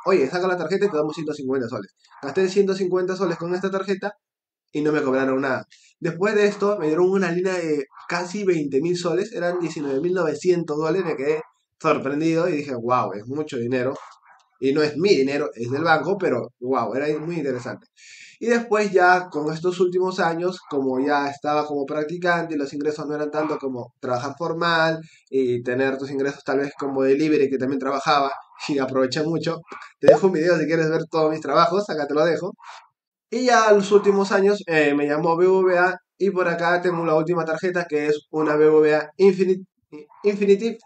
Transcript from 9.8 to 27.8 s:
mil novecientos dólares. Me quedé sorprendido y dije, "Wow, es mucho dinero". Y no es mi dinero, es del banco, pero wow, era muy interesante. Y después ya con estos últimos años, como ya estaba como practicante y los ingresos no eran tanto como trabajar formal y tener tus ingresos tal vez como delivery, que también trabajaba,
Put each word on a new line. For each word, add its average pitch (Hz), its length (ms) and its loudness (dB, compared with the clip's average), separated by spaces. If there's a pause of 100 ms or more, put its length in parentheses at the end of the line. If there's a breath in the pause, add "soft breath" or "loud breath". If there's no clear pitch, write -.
mil 180 120 0
novecientos 165 640 0
dólares. 160 260 0
Me 160 120 -4
quedé 147 260 -2 (400)
sorprendido 156 640 0
y 160 100 -2
dije, 139 180 -6
"Wow, 113 380 -2
es 107 120 -10
mucho 143 320 -8
dinero". 123 380 -2 (640 soft breath)
Y 135 120 2
no 151 120 2
es 147 120 -2
mi 180 140 2
dinero, 139 460 2
es 117 160 -6
del 147 120 -2
banco, 160 340 2
pero 131 440 -2
wow, 120 320 -2
era 143 140 -2 (120)
muy 170 180 -6
interesante. 123 500 -6 (520 loud breath)
Y 220 80 -6
después 214 440 0
ya 180 380 4
con 151 240 -4
estos 175 280 -2
últimos 180 380 0
años, 175 400 -2 (100)
como 131 300 -2
ya 143 300 0
estaba 147 360 -2
como 143 200 -4
practicante 160 680 -2
y - 20 -4
los 139 160 -6
ingresos 151 320 -4
no 151 100 -6
eran 147 140 -4
tanto 151 280 -2
como 127 420 -8
trabajar 131 380 -4
formal 165 640 0 (280 loud breath)
y 123 340 0
tener 131 340 0
tus 139 140 -8
ingresos 139 340 -4
tal 139 140 0
vez 143 180 -4
como 135 260 -2
delivery, 143 460 4
que 131 80 -2
también 131 220 -2
trabajaba, 139 520 0 (380)